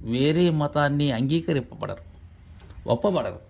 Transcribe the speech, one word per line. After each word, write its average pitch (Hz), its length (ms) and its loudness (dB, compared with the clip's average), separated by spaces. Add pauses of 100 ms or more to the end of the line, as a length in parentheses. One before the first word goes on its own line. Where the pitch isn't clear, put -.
(120)
వేరే 151 320 4 (160)
మతాన్ని 147 560 2
అంగీకరింపబడరు, 135 880 -2 (880)
ఒప్పబడరు. 117 560 -2